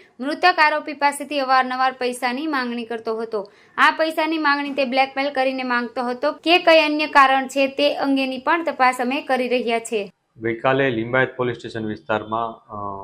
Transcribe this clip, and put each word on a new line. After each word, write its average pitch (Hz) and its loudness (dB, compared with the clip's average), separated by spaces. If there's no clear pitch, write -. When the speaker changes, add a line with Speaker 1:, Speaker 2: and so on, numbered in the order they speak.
Speaker 1:
મૃતક 320 2
આરોપી 302 2
પાસેથી 285 -2
અવારનવાર 262 2
પૈસાની 247 -4
માંગણી 240 -4
કરતો 226 -6
હતો. 220 -6
આ 285 6
પૈસાની 320 -2
માંગણી 285 0
તે 277 0
બ્લેકમેલ 269 -2
કરીને 262 -2
માંગતો 240 -4
હતો 247 -4
કે 320 2
કઈ 330 6
અન્ય 302 0
કારણ 269 4
છે, 269 0
તે 285 0
અંગેની 269 0
પણ 330 0
તપાસ 262 0
અમે 262 -2
કરી 254 -2
રહ્યા 233 0
છે. 214 -6
Speaker 2:
ગઈકાલે 131 0
લિંબાયત 120 0
પોલીસ 120 -2
સ્ટેશન 113 -8
વિસ્તારમાં, 110 -4
અ, 113 -16